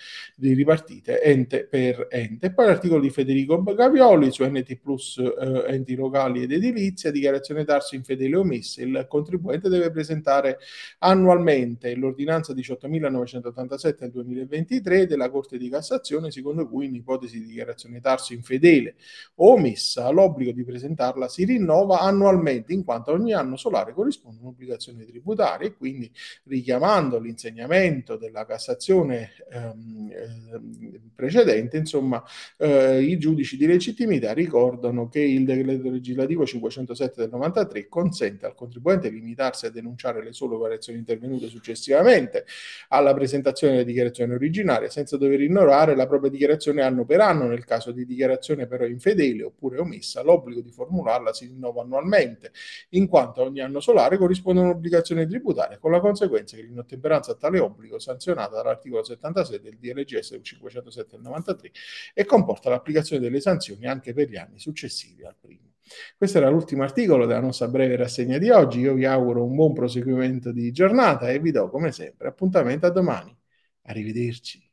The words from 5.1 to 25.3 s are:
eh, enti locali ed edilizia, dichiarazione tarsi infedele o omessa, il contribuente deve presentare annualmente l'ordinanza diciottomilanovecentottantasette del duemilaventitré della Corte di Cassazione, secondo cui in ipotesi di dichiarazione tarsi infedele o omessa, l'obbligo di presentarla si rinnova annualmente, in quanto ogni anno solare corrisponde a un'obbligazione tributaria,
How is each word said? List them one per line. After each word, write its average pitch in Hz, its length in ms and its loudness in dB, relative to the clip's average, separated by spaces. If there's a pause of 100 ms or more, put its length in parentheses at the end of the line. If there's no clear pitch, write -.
eh, 131 560 -2
enti 131 220 -4
locali 131 480 0
ed 127 80 -4
edilizia, 196 580 -2
dichiarazione 143 560 -2
tarsi 143 300 0
infedele 131 400 -4
o 190 60 2
omessa, 127 420 -4
il 135 260 -4
contribuente 170 600 -4
deve 175 200 2
presentare 147 680 0 (400)
annualmente 160 960 4
l'ordinanza 139 640 -4
diciottomilanovecentottantasette 127 1400 -6
del 123 100 -12
duemilaventitré 156 960 -2
della 135 220 0
Corte 139 280 -6
di 123 120 -8
Cassazione, 156 600 -4
secondo 147 380 -6
cui 135 200 -6
in 131 80 -8
ipotesi 123 440 -8
di 110 60 -12
dichiarazione 117 560 -14
tarsi 131 320 -2
infedele 131 640 4 (400)
o 196 180 10
omessa, 127 560 0
l'obbligo 147 420 4
di 120 140 -6
presentarla 127 640 -6
si 180 160 -2
rinnova 190 560 4
annualmente, 180 720 2
in 190 100 -2
quanto 120 300 -2
ogni 214 200 0
anno 131 220 -2
solare 120 380 -2
corrisponde 139 460 -6
a - 20 -20
un'obbligazione 123 640 -14
tributaria, 151 640 -2